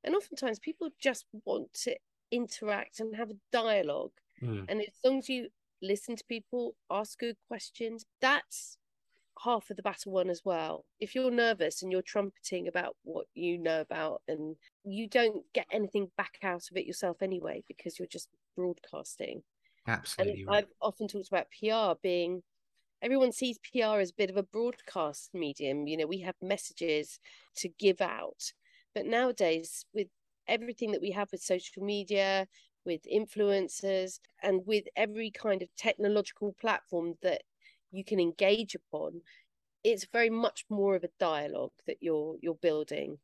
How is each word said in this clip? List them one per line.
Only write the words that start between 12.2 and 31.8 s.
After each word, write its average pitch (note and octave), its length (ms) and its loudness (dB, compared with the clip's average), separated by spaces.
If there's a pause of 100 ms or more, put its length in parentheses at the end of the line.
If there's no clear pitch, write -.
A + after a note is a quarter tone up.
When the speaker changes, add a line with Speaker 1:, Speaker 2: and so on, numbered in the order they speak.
Speaker 1:
about F3+ 340 -2
what - 320 -8
you F3 240 -2
know D#3+ 220 2
about, D#3 480 -4
and D#3 280 -6 (280)
you G3+ 240 -6
don't A3+ 340 4 (120)
get - 180 0
anything G3+ 460 -2
back - 240 -6
out F3+ 280 -2
of F#3 60 -6
it - 100 -2
yourself F3 360 -4
anyway, F#3 440 -4
because - 320 -12
you're F3 80 -6
just - 220 -14 (280)
broadcasting. - 840 -8 (440)
Speaker 2:
Absolutely - 540 0
Speaker 1:
And F#2+ 80 -6
Speaker 2:
right. G#3 160 6
Speaker 1:
I've - 160 -14
often G#3 280 -2
talked G3+ 200 -6
about F3+ 220 0
P G#3+ 200 -2
R G#3+ 320 2
being, F3 400 2 (600)
everyone B3+ 300 6
sees B3 300 -2
P B3 200 0
R G#3+ 180 4
as F3+ 100 2
a - 40 -20
bit G3 160 2
of F#3 80 -2
a G3 40 2
broadcast F#3+ 920 -4
medium. D3 520 -2
You D3+ 120 -2
know, D#3 80 2
we F#3 140 -4
have F3+ 200 -6
messages E3+ 800 -2 (380)
to F#3+ 120 -6
give F#3 320 4
out. - 520 -4 (420)
But G#3+ 100 -4
nowadays, G3 880 2
with G3+ 160 -2 (400)
everything A3+ 440 0
that E3 100 0
we G3+ 80 -2
have G3 220 -2
with F#3 100 -8
social F#3 420 -2